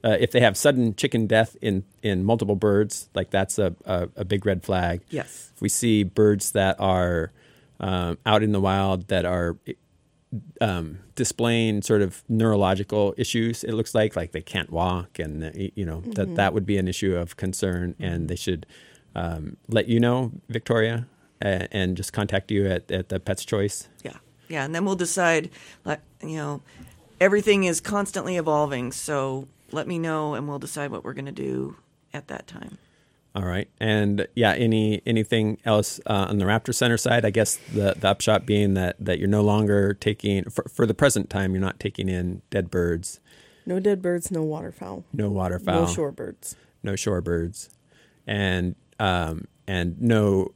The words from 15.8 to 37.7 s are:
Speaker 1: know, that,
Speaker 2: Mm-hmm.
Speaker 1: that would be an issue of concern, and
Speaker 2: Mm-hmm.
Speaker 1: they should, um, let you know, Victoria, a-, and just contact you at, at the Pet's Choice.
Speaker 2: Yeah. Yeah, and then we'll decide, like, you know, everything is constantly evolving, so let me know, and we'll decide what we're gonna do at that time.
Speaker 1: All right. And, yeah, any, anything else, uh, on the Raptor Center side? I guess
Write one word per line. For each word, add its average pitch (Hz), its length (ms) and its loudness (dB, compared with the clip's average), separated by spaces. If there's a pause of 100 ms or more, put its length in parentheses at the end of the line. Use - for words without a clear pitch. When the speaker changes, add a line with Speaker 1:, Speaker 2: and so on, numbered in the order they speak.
Speaker 1:
know, 80 220 -6
that, 101 220 -2
Speaker 2:
Mm-hmm. 170 80 -6
Speaker 1:
that 95 180 2
would 104 120 0
be 101 120 0
an 92 100 0
issue 92 280 -2
of 85 200 -6
concern, 90 640 -4
and 87 220 -4
Speaker 2:
Mm-hmm. 80 80 -4
Speaker 1:
they 87 80 -4
should, 87 300 -6 (480)
um, 82 420 -6 (120)
let 110 200 0
you 117 120 4
know, 120 320 2 (160)
Victoria, 113 580 0 (360)
a-, 95 340 -2
and 92 220 0
just 95 160 -8
contact 101 360 -2
you 101 160 2
at, 90 240 -2
at 92 200 -4
the 92 100 -4
Pet's - 240 -6
Choice. 101 440 -4 (140)
Speaker 2:
Yeah. - 140 -14 (320)
Yeah, 151 160 -4
and 156 100 -6
then 170 120 0
we'll 196 100 0
decide, 170 540 2 (340)
like, 151 160 -4 (220)
you 160 140 -8
know, 147 260 -6 (580)
everything 202 440 4
is 170 160 0
constantly 196 580 -4
evolving, 147 540 0
so 135 560 -4 (220)
let 151 160 -6
me 170 120 -4
know, 156 360 -2
and 143 140 -6
we'll 143 100 -6
decide 139 320 -8
what 117 140 -10
we're 131 100 -10
gonna 139 180 -10
do 131 440 -6 (380)
at 143 140 -14
that - 180 -14
time. - 320 -18 (560)
Speaker 1:
All 98 100 -4
right. 90 220 -2 (140)
And, 104 540 2
yeah, 110 180 4
any, 110 540 2
anything 110 580 2
else, 107 420 2
uh, 98 220 2
on 101 80 0
the 98 80 2
Raptor 110 300 2
Center 117 240 2
side? 120 260 2
I 107 60 4
guess 107 260 2 (160)